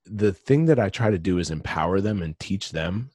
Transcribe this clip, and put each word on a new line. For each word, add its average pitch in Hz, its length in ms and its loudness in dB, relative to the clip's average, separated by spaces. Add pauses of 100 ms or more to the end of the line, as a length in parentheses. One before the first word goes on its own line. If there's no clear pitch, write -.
the 104 300 0
thing 151 320 2
that 151 120 6
I 101 120 2
try 113 200 0
to 98 80 0
do 90 200 0
is 80 120 -2
empower 80 520 -2
them 107 180 -2
and 80 180 -6
teach - 340 -6
them 90 420 -4